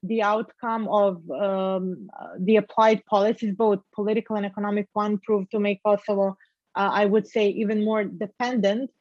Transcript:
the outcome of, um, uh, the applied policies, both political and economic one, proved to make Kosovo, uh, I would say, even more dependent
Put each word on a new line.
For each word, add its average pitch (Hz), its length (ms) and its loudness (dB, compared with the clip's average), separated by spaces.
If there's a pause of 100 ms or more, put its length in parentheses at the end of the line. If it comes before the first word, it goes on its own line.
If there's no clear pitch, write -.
the 220 200 -2
outcome 220 640 -2
of, 202 280 2 (140)
um, 190 760 -2 (100)
uh, - 100 -16 (100)
the 196 180 4
applied 220 500 4
policies, 214 480 0
both 208 260 2 (140)
political 220 420 -2
and 202 100 -4
economic 202 460 -4
one, 208 260 -2
proved 202 320 -2
to 220 80 -4
make 202 240 -2
Kosovo, 196 540 0 (380)
uh, 196 180 0
I 202 120 2
would 208 220 2
say, 214 220 0
even 214 360 0
more 214 200 0
dependent 214 880 -2 (100)